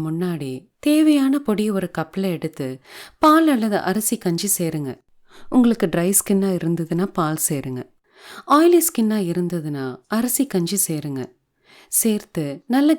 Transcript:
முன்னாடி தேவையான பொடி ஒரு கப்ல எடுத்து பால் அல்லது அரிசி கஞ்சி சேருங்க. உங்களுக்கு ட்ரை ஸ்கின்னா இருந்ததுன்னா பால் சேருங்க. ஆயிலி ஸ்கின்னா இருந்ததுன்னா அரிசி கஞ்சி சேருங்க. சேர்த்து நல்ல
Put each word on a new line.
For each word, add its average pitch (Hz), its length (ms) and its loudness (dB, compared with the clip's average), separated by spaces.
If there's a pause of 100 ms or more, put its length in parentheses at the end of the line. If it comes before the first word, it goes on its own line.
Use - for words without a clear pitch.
முன்னாடி 160 440 -4 (360)
தேவையான 294 600 4
பொடி 214 180 0 (120)
ஒரு 190 120 -2 (100)
கப்ல 190 380 -4
எடுத்து 151 300 -6 (560)
பால் 311 320 6
அல்லது 214 240 0 (120)
அரிசி 214 340 -2
கஞ்சி 175 320 -2
சேருங்க. 160 360 -4 (640)
உங்களுக்கு 233 400 4
ட்ரை 175 140 2 (120)
ஸ்கின்னா 196 380 0
இருந்ததுன்னா 170 480 -2 (120)
பால் 156 300 -2
சேருங்க. 131 340 -6 (760)
ஆயிலி 339 300 6
ஸ்கின்னா 214 300 0 (140)
இருந்ததுன்னா 160 540 -4 (320)
அரிசி 247 360 0
கஞ்சி 180 320 0
சேருங்க. 147 360 -6 (760)
சேர்த்து 208 460 -2 (280)
நல்ல 294 240 4